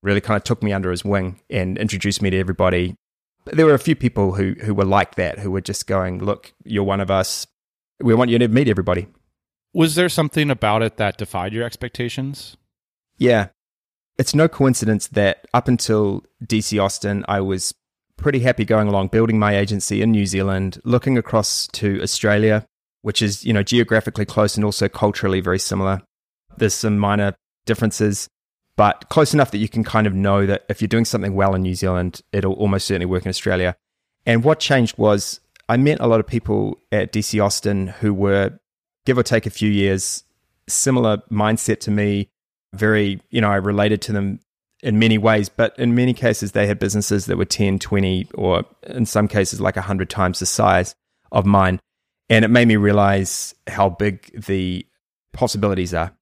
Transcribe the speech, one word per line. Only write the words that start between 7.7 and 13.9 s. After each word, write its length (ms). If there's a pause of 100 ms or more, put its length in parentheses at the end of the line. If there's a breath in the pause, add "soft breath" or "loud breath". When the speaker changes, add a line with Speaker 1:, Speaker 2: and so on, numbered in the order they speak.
Speaker 1:
We 140
want 160
you 100
to 80
meet 200
everybody." 400 (680)
Speaker 2:
Was 220
there 140
something 400
about 320
it 160
that 200
defied 360
your 100
expectations? 920 (600)
Speaker 1:
Yeah. 320 (680)